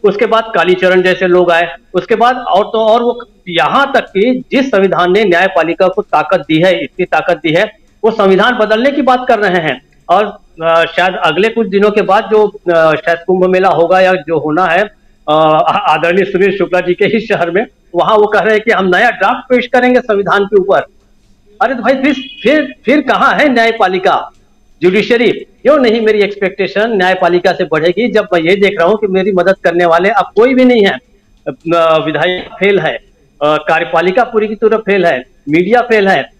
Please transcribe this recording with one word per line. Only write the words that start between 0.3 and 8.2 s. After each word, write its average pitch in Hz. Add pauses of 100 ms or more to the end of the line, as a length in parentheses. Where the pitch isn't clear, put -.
कालीचरण 180
जैसे 185
लोग 180
आए, 170 (180)
उसके 185
बाद 240
और 202
तो 220
और 226
वो, 240 (260)
यहाँ 180
तक 233
कि 254
जिस 262
संविधान 180
ने 214
न्यायपालिका 180
को 190
ताकत 165
दी 156
है, 180
इतनी 180
ताकत 165
दी 156
है, 202 (280)
वो 220
संविधान 214